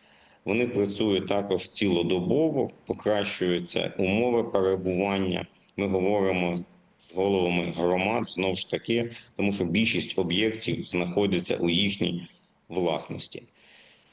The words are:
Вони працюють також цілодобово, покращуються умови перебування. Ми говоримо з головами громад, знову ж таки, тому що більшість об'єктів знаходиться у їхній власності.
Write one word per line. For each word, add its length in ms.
Вони 220
працюють 640
також 400
цілодобово, 1000
покращуються 1120
умови 460
перебування. 1000
Ми 100
говоримо 720
з 140
головами 640
громад, 520
знову 260
ж 160
таки, 400
тому 160
що 120
більшість 540
об'єктів 680
знаходиться 720
у 140
їхній 580
власності. 760